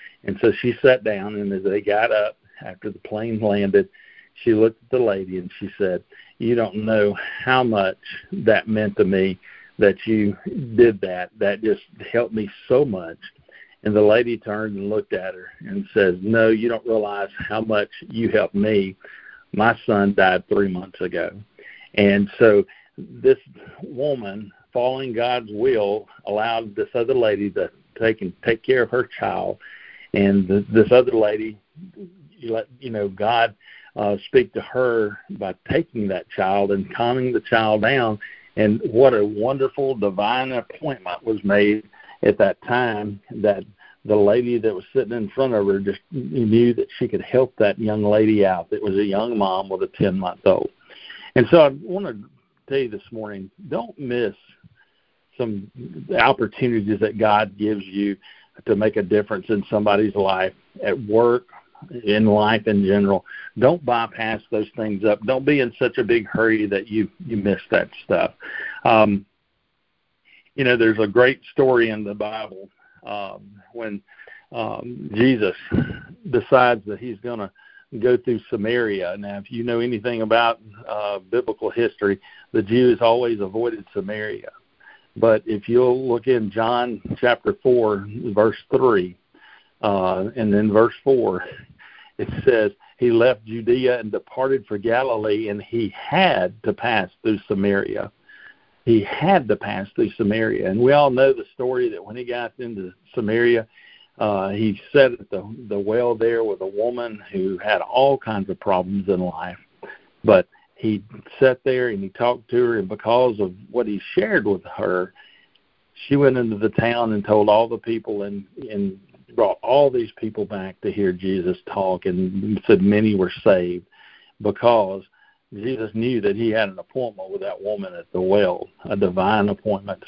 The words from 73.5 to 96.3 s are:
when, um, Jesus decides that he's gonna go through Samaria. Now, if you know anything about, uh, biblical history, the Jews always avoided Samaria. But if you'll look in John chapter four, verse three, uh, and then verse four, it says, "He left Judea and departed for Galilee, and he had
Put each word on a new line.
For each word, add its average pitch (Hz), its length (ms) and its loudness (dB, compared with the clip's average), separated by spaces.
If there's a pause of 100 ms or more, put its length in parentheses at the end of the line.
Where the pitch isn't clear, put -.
when, 110 280 -10 (520)
um, 113 640 -10
Jesus 110 420 2 (720)
decides 120 560 2
that 101 140 -10
he's 113 180 -12
gonna 113 320 -10 (480)
go 123 180 4
through 117 240 -2 (100)
Samaria. 104 680 -2
Now, 101 200 -12
if 101 120 -18
you 117 140 -8
know 117 160 -2
anything 120 420 -4
about, 113 380 2 (280)
uh, 101 300 -6
biblical 107 520 -4
history, 101 500 -2 (320)
the 110 100 2
Jews 117 380 4
always 117 400 2
avoided 107 520 -4
Samaria. 107 600 -8 (640)
But 110 300 4
if 107 220 -4
you'll 127 400 2
look 117 180 -2
in 113 240 2
John 117 500 -2 (200)
chapter 117 320 2 (100)
four, 107 460 2
verse 107 480 0 (180)
three, 104 420 2 (640)
uh, 98 520 0
and 107 180 0
then 104 200 2
verse 110 220 6 (100)
four, 110 400 2 (720)
it - 100 -6 (160)
says, 113 280 4 (260)
"He 120 140 2
left 117 320 2
Judea 120 560 -2
and 107 100 -10
departed 131 560 -4
for 107 100 -6
Galilee, 110 760 -2
and 101 120 -8
he 113 280 -6
had 110 760 0